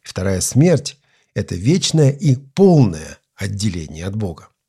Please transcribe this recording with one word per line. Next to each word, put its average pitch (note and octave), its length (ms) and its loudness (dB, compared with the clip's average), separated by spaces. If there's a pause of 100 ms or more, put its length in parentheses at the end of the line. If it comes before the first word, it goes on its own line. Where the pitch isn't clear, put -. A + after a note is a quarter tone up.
Вторая F#2+ 380 -4
смерть — D3+ 580 0 (360)
это - 220 -6
вечное C#3+ 560 2
и D3 260 0
полное C3+ 800 2 (180)
отделение F2+ 680 -6
от G2+ 100 -8
Бога. G2 320 -8 (200)